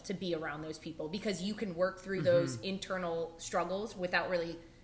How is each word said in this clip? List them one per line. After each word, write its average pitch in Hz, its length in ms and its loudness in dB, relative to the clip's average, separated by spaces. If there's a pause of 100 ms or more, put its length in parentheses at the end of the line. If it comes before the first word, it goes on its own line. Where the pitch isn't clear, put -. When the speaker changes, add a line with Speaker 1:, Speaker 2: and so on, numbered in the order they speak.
Speaker 1:
to 202 80 -2
be 180 200 -2
around 156 280 -2
those 156 160 -6
people 156 320 -6
because 196 320 -2
you 208 120 -2
can 196 220 -4
work 180 240 2
through 190 220 -2
those 156 360 6
Speaker 2:
Mm-hmm. - 80 -8
Speaker 1:
internal 175 720 -2
struggles 190 600 0
without 180 320 2
really, 170 260 2 (280)